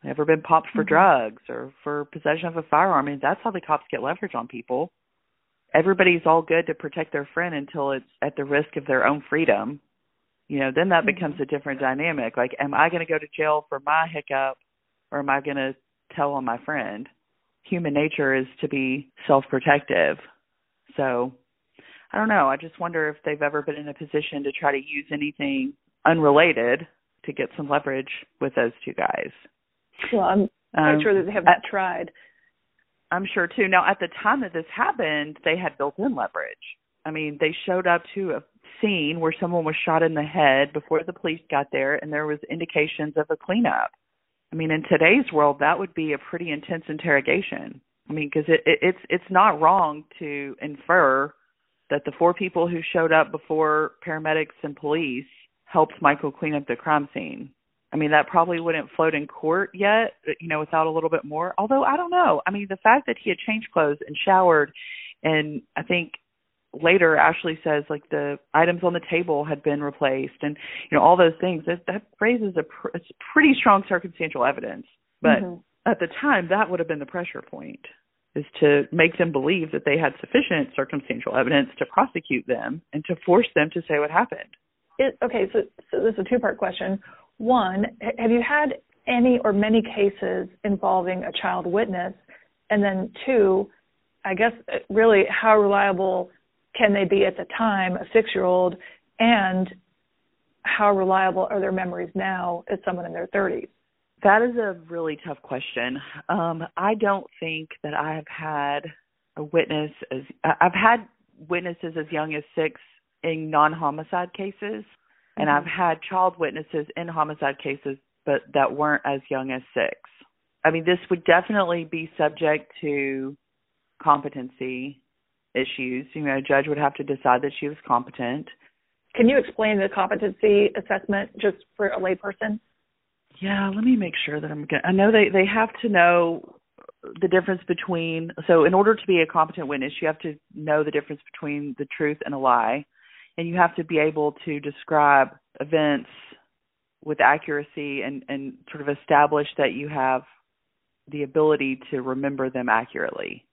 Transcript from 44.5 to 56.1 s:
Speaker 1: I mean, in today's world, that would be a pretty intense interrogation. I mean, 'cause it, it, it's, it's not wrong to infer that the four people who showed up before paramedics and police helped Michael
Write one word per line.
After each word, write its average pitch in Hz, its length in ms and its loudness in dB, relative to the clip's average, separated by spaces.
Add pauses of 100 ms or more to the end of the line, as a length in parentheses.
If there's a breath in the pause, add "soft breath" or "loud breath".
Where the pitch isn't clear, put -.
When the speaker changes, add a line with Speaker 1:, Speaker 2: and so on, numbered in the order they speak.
Speaker 1:
I - 40 -12
mean, 160 160 -4
in 156 180 -2
today's 175 420 4
world, 147 280 2
that 151 180 2
would 190 160 -8
be 156 200 -4
a 135 40 -4
pretty 170 320 -10
intense 156 380 -8
interrogation. 151 920 -2 (280)
I 151 40 -6
mean, 151 180 -6
'cause 151 160 -2
it, 160 180 4
it, 165 160 2
it's, 180 280 0
it's 175 200 -4
not 185 300 4
wrong 160 460 2 (120)
to 143 440 -10
infer 147 720 2 (580)
that 143 160 -2
the 143 120 -6
four 170 160 4
people 175 340 -2
who 170 140 -4 (120)
showed 165 180 2
up 156 200 4
before 156 600 -2 (120)
paramedics 156 580 -4
and 147 120 -10
police 143 500 -6 (400)
helped - 360 2
Michael 147 300 0